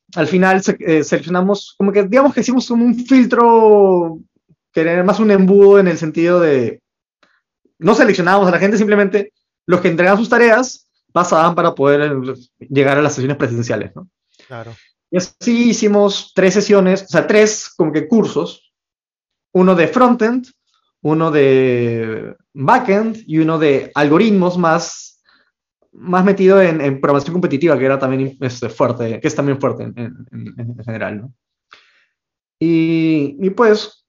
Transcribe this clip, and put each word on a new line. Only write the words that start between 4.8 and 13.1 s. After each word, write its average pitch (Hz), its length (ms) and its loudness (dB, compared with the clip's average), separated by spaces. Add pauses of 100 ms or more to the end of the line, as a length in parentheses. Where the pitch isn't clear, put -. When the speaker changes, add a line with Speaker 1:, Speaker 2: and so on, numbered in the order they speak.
Speaker 1:
era 170 240 0
más 190 140 0
un 220 120 2
embudo 196 480 6
en 190 100 4
el 165 100 -2
sentido 165 420 0
de, 131 420 0 (960)
no 185 160 0
seleccionábamos 196 540 2
a 180 40 2
la 170 60 0
gente, 196 200 0
simplemente 202 540 0 (340)
los 175 140 0
que 185 80 0
entregaban 180 320 2
sus 226 80 -4
tareas 233 600 0 (220)
pasaban 170 460 0
para 170 180 0
poder, 143 380 0
eh, 127 560 -10
llegar 139 280 0
a 147 60 2
las 143 120 -2